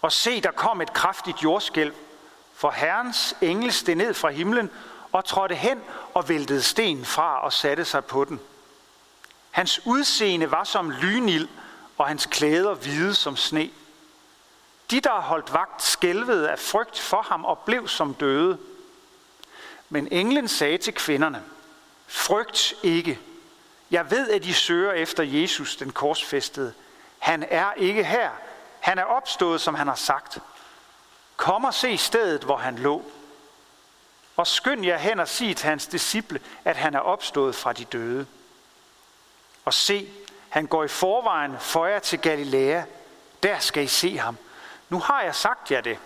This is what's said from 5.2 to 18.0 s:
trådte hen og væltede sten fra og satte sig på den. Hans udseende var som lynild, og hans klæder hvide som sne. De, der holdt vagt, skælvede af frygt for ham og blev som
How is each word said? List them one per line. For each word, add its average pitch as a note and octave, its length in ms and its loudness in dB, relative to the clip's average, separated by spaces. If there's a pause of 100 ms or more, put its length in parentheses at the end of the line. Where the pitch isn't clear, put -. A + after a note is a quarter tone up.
trådte F#3+ 300 0
hen A#3 300 0 (300)
og E3+ 140 0
væltede C#3 340 2
sten D#3 420 2
fra D#3 360 0
og C#3 120 -2
satte D3 320 0
sig C#3+ 200 -2
på C#3 200 2
den. C#3 160 -8 (1080)
Hans - 360 0
udseende G#3+ 640 2
var E3 140 2
som F3+ 260 -2
lynild, F3 580 0 (500)
og C#3+ 100 2
hans D3 180 -2
klæder E3+ 480 4
hvide D#3 400 -2
som C#3+ 220 0
sne. D#3 340 0 (1200)
De, B3 100 2
der A#3 200 2
holdt D#3 320 -2
vagt, E3+ 300 0
skælvede F3+ 680 2
af D3 80 -4
frygt - 400 -2
for G3+ 240 0
ham E3+ 220 -2
og F3 140 0
blev A#3+ 300 -2
som C#3+ 260 -2